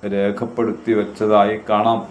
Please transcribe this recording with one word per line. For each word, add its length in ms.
രേഖപ്പെടുത്തി 840
വെച്ചതായി 640
കാണാം. 420